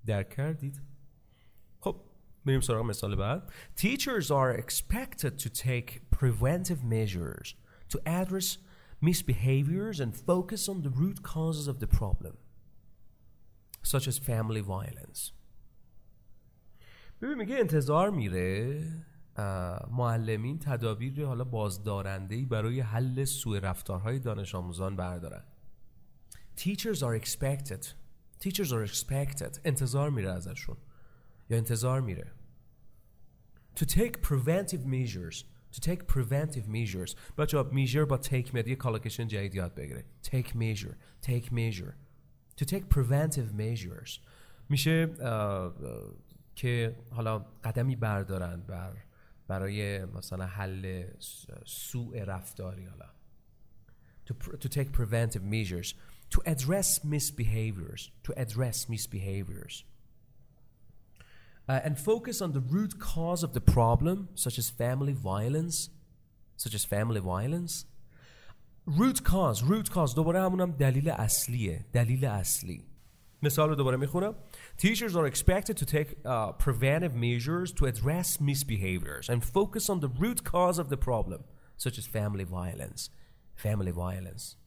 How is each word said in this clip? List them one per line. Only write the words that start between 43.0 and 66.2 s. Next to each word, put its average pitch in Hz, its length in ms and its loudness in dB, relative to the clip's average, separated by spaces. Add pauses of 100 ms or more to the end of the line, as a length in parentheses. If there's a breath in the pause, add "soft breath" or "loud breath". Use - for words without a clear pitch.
measures. 110 600 -6 (500 loud breath)
می‌شه، 160 500 4
اه، 123 80 -4
اه، 101 460 0 (840)
که 117 400 0 (160)
حالا 110 280 -2 (240)
قدمی 123 320 0
بردارن 95 680 -2
بر، 92 320 -8 (540 soft breath)
برای 98 580 -2
مثلاً 92 400 -6
حل 92 600 -6 (140)
س-، - 260 -14 (200)
سوء 117 580 -8
رفتاری 92 600 -8
حالا. - 200 -16 (1200 soft breath)
To - 80 -10
pr-، - 240 -8
to 127 120 -4
take 139 300 -2
preventive 113 440 2
measures. 98 500 -2 (400 loud breath)
To - 60 10 (140)
address 151 360 2 (240)
misbehaviors. 110 880 0 (240)
To - 60 -4 (120)
address 113 340 0 (160)
misbehaviors. 98 840 -4 (1900 loud breath)
Uh, 131 200 2
and 151 60 0 (180)
focus 233 340 0
on 165 120 0
the 131 60 2 (120)
root 208 240 2
cause 165 480 0
of - 100 -4
the - 60 -2 (120)
problem, 123 420 6 (280)
such 123 160 -2
as - 80 0 (140)
family 135 320 2 (160)
violence. 143 460 0 (840)